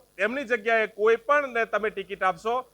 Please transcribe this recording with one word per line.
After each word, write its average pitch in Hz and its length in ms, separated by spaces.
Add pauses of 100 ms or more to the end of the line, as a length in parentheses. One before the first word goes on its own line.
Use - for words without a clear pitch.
(180)
તેમની 233 260
જગ્યાએ 226 440
કોઈ 220 280
પણને 254 500
તમે 214 240
ટિકિટ 196 340
આપશો 208 380 (120)